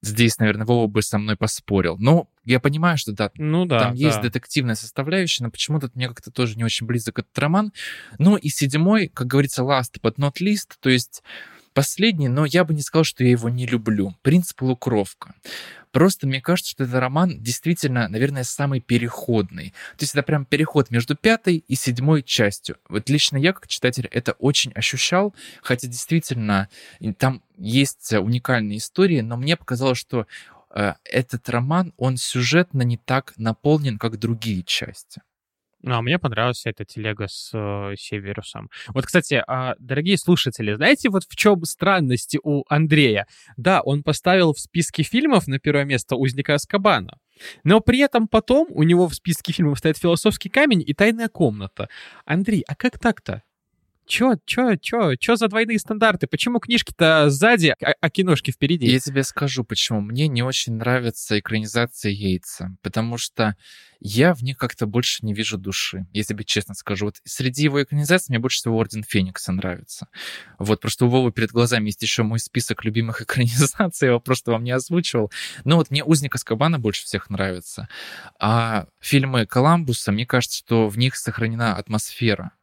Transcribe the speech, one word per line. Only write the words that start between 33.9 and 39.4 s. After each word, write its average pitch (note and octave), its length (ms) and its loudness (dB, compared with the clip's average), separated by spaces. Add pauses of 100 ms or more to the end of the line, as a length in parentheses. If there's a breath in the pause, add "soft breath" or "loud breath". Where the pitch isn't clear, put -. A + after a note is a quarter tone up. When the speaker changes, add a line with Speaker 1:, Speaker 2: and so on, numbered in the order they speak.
Speaker 1:
как A2 220 -4
другие A2 440 -2
части. - 580 -8 (640)
Speaker 2:
Ну, B2+ 80 -2
а A#2 80 0
мне B2 160 0
понравилась A#2+ 480 -2
эта A2 180 -8
телега G#2+ 460 -8
с, - 240 -16
э, G2+ 420 -6
Северусом. G#2 760 -12 (160 loud breath)
Вот, B2+ 180 -4
кстати, D3 420 0